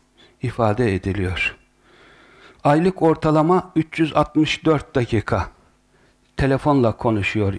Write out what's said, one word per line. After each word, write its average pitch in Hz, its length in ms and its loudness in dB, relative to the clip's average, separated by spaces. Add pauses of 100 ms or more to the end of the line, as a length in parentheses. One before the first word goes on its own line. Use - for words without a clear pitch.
(420)
ifade 113 520 0
ediliyor. 92 640 -4 (1080)
Aylık 160 380 2
ortalama 160 760 2
üç 160 220 -4
yüz 156 180 0
altmış 151 480 0
dört 156 300 0
dakika 113 540 -2 (880)
telefonla 135 600 2
konuşuyor 104 640 -2